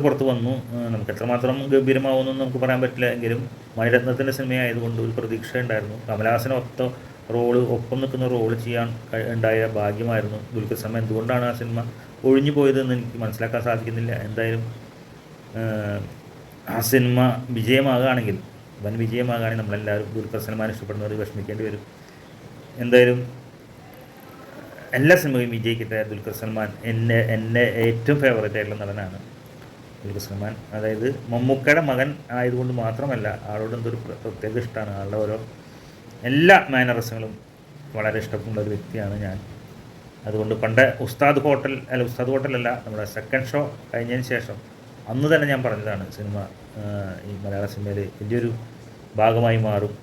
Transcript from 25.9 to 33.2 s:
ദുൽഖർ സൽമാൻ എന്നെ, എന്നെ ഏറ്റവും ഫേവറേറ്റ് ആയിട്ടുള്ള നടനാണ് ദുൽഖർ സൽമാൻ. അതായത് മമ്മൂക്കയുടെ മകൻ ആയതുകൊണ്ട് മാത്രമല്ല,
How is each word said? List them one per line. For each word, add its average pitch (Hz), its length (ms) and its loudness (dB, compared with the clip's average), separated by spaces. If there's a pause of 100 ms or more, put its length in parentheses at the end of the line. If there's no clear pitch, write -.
ദുൽഖർ 107 300 -6
സൽമാൻ 110 400 -4 (120)
എന്നെ, 117 360 4
എന്നെ 113 400 2
ഏറ്റവും 117 600 4
ഫേവറേറ്റ് 110 340 4
ആയിട്ടുള്ള 104 300 -4
നടനാണ് 98 340 -8 (840)
ദുൽഖർ 101 140 -8
സൽമാൻ. 101 380 -6 (160)
അതായത് 110 420 0 (140)
മമ്മൂക്കയുടെ 135 520 0
മകൻ 139 340 -2 (180)
ആയതുകൊണ്ട് 123 400 -2
മാത്രമല്ല, 113 720 -4